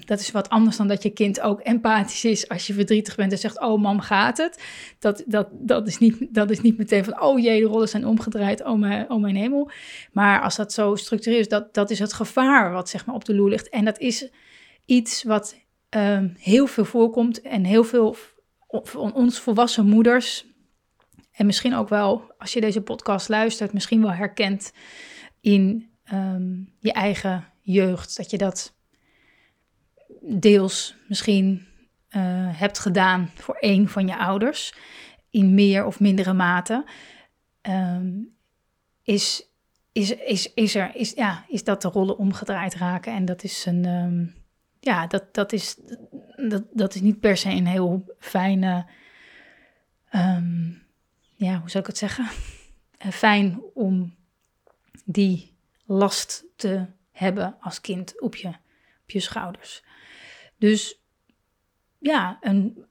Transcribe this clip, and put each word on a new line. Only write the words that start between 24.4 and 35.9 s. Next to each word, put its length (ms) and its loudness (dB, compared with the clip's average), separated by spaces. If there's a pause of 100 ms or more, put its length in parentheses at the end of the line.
in, 500 2 (140)
ehm, 500 -4 (240)
je 140 -2
eigen 520 -2 (160)
jeugd. 560 0
Dat 140 -12
je 80 -4
dat 360 -4 (1500)
deels 680 4 (140)
misschien, 580 0 (420)
eh, 120 -4 (400)
hebt 180 -2
gedaan 560 2
voor 200 -10
één 340 2
van 180 -2
je 100 -6
ouders, 580 -4 (560)
in 240 4
meer 320 4
of 140 -6